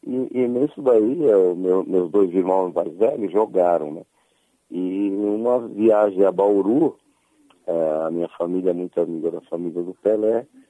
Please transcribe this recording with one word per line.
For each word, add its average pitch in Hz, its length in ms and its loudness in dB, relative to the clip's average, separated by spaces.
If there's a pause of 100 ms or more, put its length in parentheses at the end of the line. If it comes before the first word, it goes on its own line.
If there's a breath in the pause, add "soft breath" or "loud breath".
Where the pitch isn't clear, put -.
E, 127 360 -6
e 123 80 2
nisso 131 340 -2
daí, 127 480 2
é, 104 80 6
o 90 180 4
meu, 92 300 0
meus 90 240 0
dois 95 240 2
irmãos 92 400 0
mais 85 240 -2
velhos 113 340 0
jogaram, 87 640 0
né? 87 80 -12 (720)
E 92 400 -2
numa 107 560 -2
viagem 104 580 2
a 95 60 2
Bauru, 101 640 2 (720)
é, 80 400 -2
a - 20 -4
minha 85 180 -4 (100)
família 90 340 -2
é - 20 -2
muito 90 260 -6
amiga 82 300 -4
da 82 120 -10
família 85 420 -8
do 90 100 -10
Pelé, 110 540 -2 (220 soft breath)